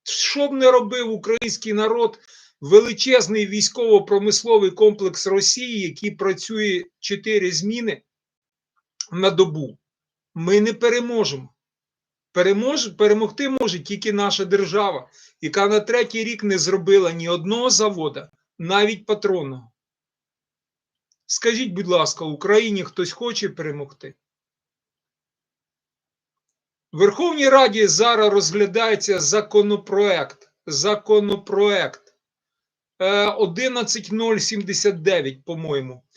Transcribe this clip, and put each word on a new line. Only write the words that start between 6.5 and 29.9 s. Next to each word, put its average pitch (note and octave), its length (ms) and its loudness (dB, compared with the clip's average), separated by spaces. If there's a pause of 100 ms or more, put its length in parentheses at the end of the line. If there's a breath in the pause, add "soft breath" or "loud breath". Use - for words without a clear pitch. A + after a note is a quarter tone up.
чотири G3+ 520 -2
зміни G#3 500 -4 (1080)
на F#3 180 0
добу, D#3 480 0 (580)
ми F3+ 260 2
не A3 120 0
переможемо. A3+ 760 -2 (840)
Перемож-, G#3 600 0
перемогти G#3+ 540 2
може A#3 300 -2
тільки G3+ 340 -6
наша G3+ 320 -2
держава, F3+ 640 -2 (320 soft breath)
яка G3 260 0
на G#3+ 120 2
третій A3+ 440 -2
рік G#3+ 200 -8
не G3 140 0
зробила F3+ 540 2
ні E3 180 -6
одного G3+ 400 -2
завода, E3 640 -2 (260)
навіть G3+ 480 0
патронного. E3+ 680 -4 (1600)
Скажіть, A#3 400 -2
будь F3 160 -6
ласка, E3 380 0
Україні G3+ 580 0
хтось F3 280 -6
хоче A3 380 -6
перемогти? C#3+ 640 -12 (2750)
В D#3 60 -12
Верховній C#4 520 2
Раді A3+ 380 6
зараз G#3+ 460 2
розглядається G3+ 840 0
законопроект, G3+ 1300 0 (160)